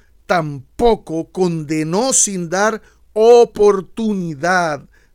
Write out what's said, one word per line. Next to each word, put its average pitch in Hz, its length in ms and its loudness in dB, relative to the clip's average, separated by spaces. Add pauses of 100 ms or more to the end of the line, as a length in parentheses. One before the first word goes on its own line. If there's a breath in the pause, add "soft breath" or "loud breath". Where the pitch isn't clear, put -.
(260 soft breath)
tampoco 160 1040 -2
condenó 165 840 -2
sin 190 360 -2
dar 208 340 -2 (300 soft breath)
oportunidad 190 1800 2 (260 soft breath)